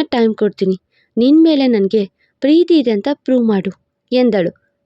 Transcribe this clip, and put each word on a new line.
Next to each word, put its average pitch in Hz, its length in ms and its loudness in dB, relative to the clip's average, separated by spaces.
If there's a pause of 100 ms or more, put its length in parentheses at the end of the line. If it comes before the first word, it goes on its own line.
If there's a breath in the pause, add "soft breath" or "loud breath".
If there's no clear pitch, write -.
ಟೈಮ್ 226 320 -2
ಕೊಡ್ತೀನಿ, 190 420 -4 (400)
ನಿನ್ 285 260 2
ಮೇಲೆ 285 240 2
ನನ್ಗೆ 202 380 0 (340)
ಪ್ರೀತಿ 330 400 2
ಇದೆ 233 120 -2
ಅಂತ 202 220 -4
ಪ್ರೂವ್ 254 340 -2
ಮಾಡು" 196 240 -2 (400)
ಎಂದಳು. 220 380 0 (360)